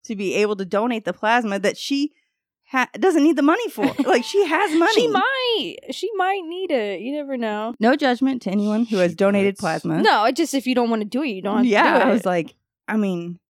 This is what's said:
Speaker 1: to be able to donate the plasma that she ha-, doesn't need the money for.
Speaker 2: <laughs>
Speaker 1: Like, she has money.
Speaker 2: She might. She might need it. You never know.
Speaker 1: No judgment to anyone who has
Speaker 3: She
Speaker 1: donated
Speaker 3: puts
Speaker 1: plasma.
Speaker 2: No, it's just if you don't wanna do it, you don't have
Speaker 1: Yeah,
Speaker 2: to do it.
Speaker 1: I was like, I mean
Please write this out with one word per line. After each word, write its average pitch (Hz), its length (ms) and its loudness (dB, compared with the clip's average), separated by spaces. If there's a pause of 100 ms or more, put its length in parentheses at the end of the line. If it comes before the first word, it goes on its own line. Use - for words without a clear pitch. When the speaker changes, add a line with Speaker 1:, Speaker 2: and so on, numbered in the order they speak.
Speaker 1:
to 220 100 -8
be 190 200 -4
able 208 200 0
to 190 100 -8
donate 214 400 -2
the 175 80 -4
plasma 214 460 0
that 190 180 -2
she 277 360 -4 (580)
ha-, 254 220 -2
doesn't 311 300 4
need 302 120 6
the 294 60 0
money 370 280 2
for. 220 160 -4 (140)
Speaker 2:
<laughs> 269 60 2
Speaker 1:
Like, 247 180 2
she 392 240 0
has 320 300 0
money. 392 160 4
Speaker 2:
She 466 140 2
might. 453 680 -2 (160)
She 370 240 -6
might 381 300 -2
need 349 260 -8
it. 208 300 -2
You 254 120 -6
never 277 240 -6
know. 220 420 -6
Speaker 1:
No 240 160 4
judgment 262 480 0
to 190 80 -4
anyone 208 340 0
who 220 120 -2
has 175 140 2
Speaker 3:
She 165 40 -10
Speaker 1:
donated 196 400 2
Speaker 3:
puts - 60 -12
Speaker 1:
plasma. 160 400 -2
Speaker 2:
No, 226 240 4
it's 254 120 2
just 320 160 -2
if 254 140 -2
you 254 80 0
don't 240 140 2
wanna 220 160 0
do 247 180 -4
it, 277 60 -4
you 190 120 -6
don't 202 160 -2
have 247 80 4
Speaker 1:
Yeah, 233 180 4
Speaker 2:
to - 60 4 (100)
do 196 60 4
it. 254 40 4
Speaker 1:
I 202 40 4
was 214 120 0
like, 180 300 -2 (320)
I 220 100 -2
mean 175 420 -4 (100)